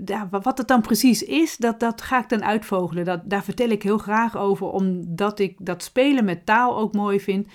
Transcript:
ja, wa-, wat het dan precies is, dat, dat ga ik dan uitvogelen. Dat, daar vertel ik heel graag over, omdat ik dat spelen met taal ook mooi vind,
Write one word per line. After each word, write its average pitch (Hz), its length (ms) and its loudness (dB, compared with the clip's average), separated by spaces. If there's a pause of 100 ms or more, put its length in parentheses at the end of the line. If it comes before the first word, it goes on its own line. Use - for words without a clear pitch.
ja, 202 260 -6
wa-, 196 100 -4
wat 254 160 -2
het 240 100 -4
dan 254 140 6
precies 220 420 4
is, 311 340 0
dat, 233 220 -2
dat 233 220 -2
ga 262 180 0
ik - 100 -4
dan 220 140 0
uitvogelen. 185 640 -2
Dat, 180 240 -4
daar 196 140 -2
vertel 240 260 -2
ik 214 140 0
heel 208 140 2
graag 220 400 -2
over, 196 300 0
omdat 185 720 -2
ik 190 220 -2
dat 175 220 -6
spelen 269 420 4
met 175 200 -2
taal 240 320 2
ook 214 160 -2
mooi 202 260 0
vind, 196 360 -2